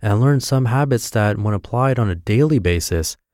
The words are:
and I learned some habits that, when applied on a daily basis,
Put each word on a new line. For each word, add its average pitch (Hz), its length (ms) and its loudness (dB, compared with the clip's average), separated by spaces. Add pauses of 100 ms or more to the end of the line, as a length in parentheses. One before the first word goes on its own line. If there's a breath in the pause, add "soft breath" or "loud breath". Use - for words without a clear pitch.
and 104 120 0
I - 20 2
learned 131 280 2
some 131 200 0
habits 127 460 0
that, 104 280 0
when 104 160 -2
applied 123 460 -2
on 110 100 2
a 90 60 -2
daily 131 420 2
basis, 87 600 -2 (160)